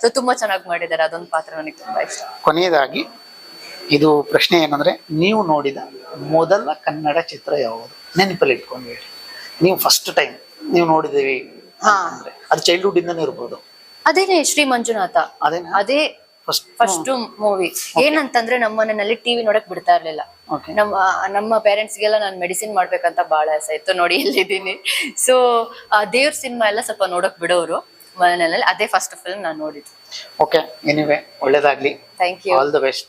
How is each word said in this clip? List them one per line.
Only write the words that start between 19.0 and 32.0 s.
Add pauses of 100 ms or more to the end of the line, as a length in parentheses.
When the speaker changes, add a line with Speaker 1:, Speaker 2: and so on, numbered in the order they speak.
Speaker 1:
ಟಿ
ವಿ
ನೋಡಕ್
ಬಿಡ್ತಾ
ಇರ್ಲಿಲ್ಲ. (340)
Speaker 2:
ಓಕೆ.
Speaker 1:
ನಮ್ಮ, (320)
ನಮ್ಮ
ಪೇರೆಂಟ್ಸ್ಗೆಲ್ಲ
ನಾನ್
ಮೆಡಿಸಿನ್
ಮಾಡ್ಬೇಕಂತ (100)
ಬಾಳ
ಆಸೆ
ಇತ್ತು.
ನೋಡಿ
ಎಲ್ಲಿದ್ದೀನಿ. (440)
So (600)
ಆ
ದೇವ್ರ
ಸಿನಿಮಾ
ಎಲ್ಲ
ಸ್ವಲ್ಪ
ನೋಡಕ್
ಬಿಡೋರು (420)
ಮನೆಯಲ್ಲಿ.
ಅದೇ
ಫಸ್ಟ್
ಫಿಲ್ಮ್
ನಾನ್
ನೋಡಿದ್ದು. (440)
Speaker 2:
ಓಕೆ. (120)
Anyway, (260)
ಒಳ್ಳೇದಾಗ್ಲಿ.
Speaker 1:
Thank